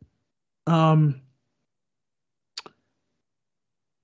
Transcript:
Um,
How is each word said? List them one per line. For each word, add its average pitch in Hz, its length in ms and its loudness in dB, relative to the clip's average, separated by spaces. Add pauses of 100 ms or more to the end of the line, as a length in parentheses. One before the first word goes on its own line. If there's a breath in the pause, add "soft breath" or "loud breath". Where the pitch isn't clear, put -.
(680)
Um, 160 540 0 (2750)